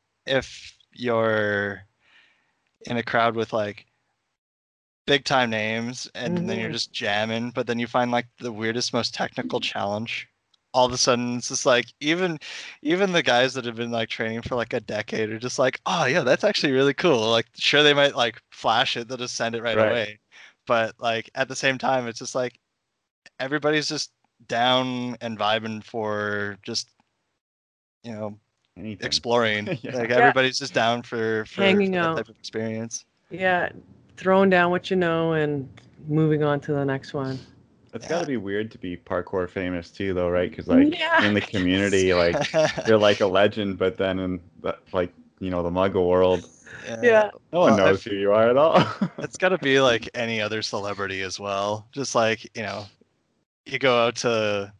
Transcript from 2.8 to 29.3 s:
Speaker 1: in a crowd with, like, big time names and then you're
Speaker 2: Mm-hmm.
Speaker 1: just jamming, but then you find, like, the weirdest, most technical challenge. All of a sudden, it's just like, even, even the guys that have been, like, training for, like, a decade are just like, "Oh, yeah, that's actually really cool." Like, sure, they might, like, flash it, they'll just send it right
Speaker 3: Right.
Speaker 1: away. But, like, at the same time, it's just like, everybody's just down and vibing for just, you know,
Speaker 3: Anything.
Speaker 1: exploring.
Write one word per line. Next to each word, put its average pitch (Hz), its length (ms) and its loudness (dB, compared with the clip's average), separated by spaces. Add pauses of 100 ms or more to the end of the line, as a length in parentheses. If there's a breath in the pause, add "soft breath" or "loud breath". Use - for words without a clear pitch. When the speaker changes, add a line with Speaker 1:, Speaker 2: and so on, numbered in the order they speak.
Speaker 1:
in 120 120 -4
a 113 60 -2
crowd 117 320 2
with, 113 180 -4
like, 104 320 -4 (1200)
big 143 160 2
time 127 280 2
names 113 640 -4
and 117 340 -4
then 113 100 -4
you're 113 100 -6
Speaker 2:
Mm-hmm. - 20 -8
Speaker 1:
just 113 200 -8
jamming, 113 600 -2
but 120 160 -4
then 120 120 -2
you 120 80 -4
find, 123 240 0
like, 120 160 -2 (120)
the 120 120 -8
weirdest, 113 420 -4
most 113 200 -2
technical - 460 -6
challenge. 107 680 -6 (460)
All 127 120 4
of 123 80 0
a 127 40 -4
sudden, 120 400 0
it's - 120 -8
just 131 160 -4
like, 123 200 4 (140)
even, 165 400 -2 (420 loud breath)
even 190 300 0
the 170 120 2
guys 123 300 4
that 127 120 -6
have 117 100 -8
been, 117 160 -6
like, 113 180 -2
training 113 320 -6
for, - 140 -6
like, 117 180 -4
a 127 80 -2
decade 107 480 -6
are 110 100 -8
just 123 200 -8
like, 131 260 0
"Oh, 175 200 0
yeah, 151 160 2
that's 135 220 2
actually 190 300 0
really 139 200 2
cool." 120 380 2
Like, 117 240 2
sure, - 280 2
they 147 100 6
might, 143 220 4
like, 120 260 0 (100)
flash 123 460 0
it, 117 100 -8
they'll 127 100 -10
just 123 180 -8
send 117 200 -2
it 113 80 -4
right 113 140 0
Speaker 3:
Right. 110 100 6
Speaker 1:
away. 107 320 -2 (480 loud breath)
But, 113 320 0
like, 113 360 -4
at 135 140 -2
the 131 60 -8
same 135 220 0
time, 131 300 0
it's 113 120 -10
just - 160 -10
like, 127 240 -4 (800)
everybody's 147 500 0
just 151 220 -6 (360)
down 123 760 0
and 113 180 -8
vibing 107 440 -2
for 104 800 -6
just, 117 260 -8 (1120)
you 117 100 -12
know, 104 260 -10 (380)
Speaker 3:
Anything. 98 280 -12
Speaker 1:
exploring. 113 720 0